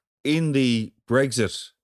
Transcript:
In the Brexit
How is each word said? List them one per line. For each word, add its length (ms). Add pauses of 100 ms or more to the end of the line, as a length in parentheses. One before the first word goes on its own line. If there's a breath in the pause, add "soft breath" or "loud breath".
(240)
In 280
the 420 (160)
Brexit 600 (120)